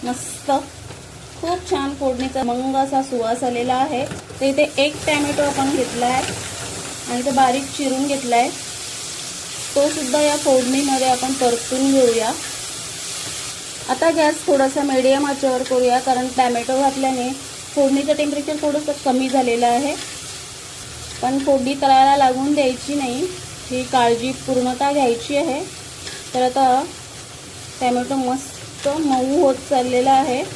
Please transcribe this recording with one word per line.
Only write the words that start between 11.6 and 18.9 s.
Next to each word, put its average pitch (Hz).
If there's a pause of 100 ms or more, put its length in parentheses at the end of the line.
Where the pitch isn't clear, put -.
घेऊया. 233 (1500)
आता 262
गॅस 302
थोडासा 277
मीडियम 269
आचेवर 269
करूया, 254
कारण 254 (100)
टॅमॅटो 247
घातल्याने 262 (400)
फोडणीचं 277
टेम्परेचर 294
थोडंसं 294 (140)